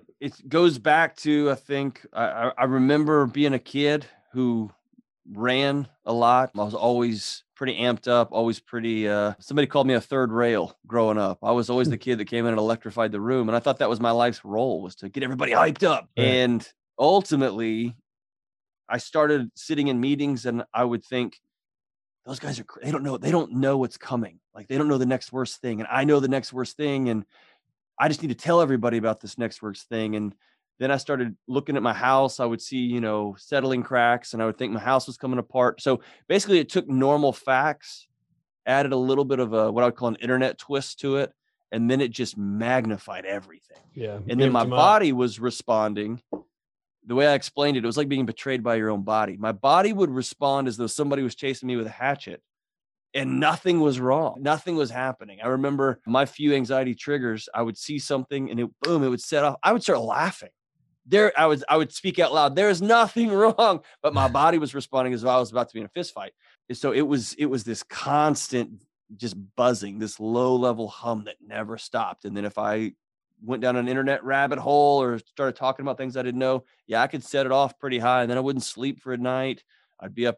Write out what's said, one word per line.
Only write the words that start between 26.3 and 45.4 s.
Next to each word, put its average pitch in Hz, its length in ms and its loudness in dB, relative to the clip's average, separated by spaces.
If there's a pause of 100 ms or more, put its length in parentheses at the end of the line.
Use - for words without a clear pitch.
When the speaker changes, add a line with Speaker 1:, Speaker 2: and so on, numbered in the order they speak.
Speaker 1:
worst 127 260 -8
thing. 139 320 -2
And 107 160 -2 (720)
I 143 80 4
just 151 140 -2
need 151 80 -4
to 117 60 -4
tell 170 260 4
everybody 120 360 2
about 110 220 -2
this - 180 -18
next 113 240 -6
worst 104 280 -12
thing." 110 260 -4
And 104 180 -6 (460)
then 131 120 0
I 139 60 0
started 127 380 -4 (120)
looking 139 280 -4
at 117 80 -2
my 117 100 0
house. 131 460 2
I 127 60 -2
would 117 160 -4
see, - 160 -8
you 120 240 -2
know, 104 360 -4
settling 131 460 -2
cracks, 120 500 0
and 113 80 -4
I 113 40 0
would 110 120 -2
think 120 140 -6
my 107 80 -4
house 127 280 0
was 127 100 -14
coming 127 220 -4
apart. 123 420 0
So 131 180 0 (300)
basically, 196 300 4
it 139 100 -2
took - 180 -2
normal 139 460 4
facts, - 760 -2 (580)
added 135 280 2
a 131 40 2
little 135 280 2
bit 127 140 -2
of 117 120 -2
a, 110 200 2
what 117 120 2
I 123 40 6
would 120 100 -2
call 123 100 -2
an 110 140 -2
internet 127 360 0
twist - 440 -8
to 135 160 0
it, 139 160 -2 (400)
and 117 180 2
then 135 80 2
it 123 120 0
just 117 260 -8
magnified 107 880 -2
everything. 95 520 -10 (160)
Speaker 2:
Yeah, 104 260 -10 (100)
Speaker 1:
And 120 100 0
then 135 100 6
Speaker 2:
amped 123 40 0
Speaker 1:
my 117 100 4
Speaker 2:
them 123 100 -4
up. 127 40 -2
Speaker 1:
body 180 340 6
was 123 280 -2
responding. 110 800 -2 (840)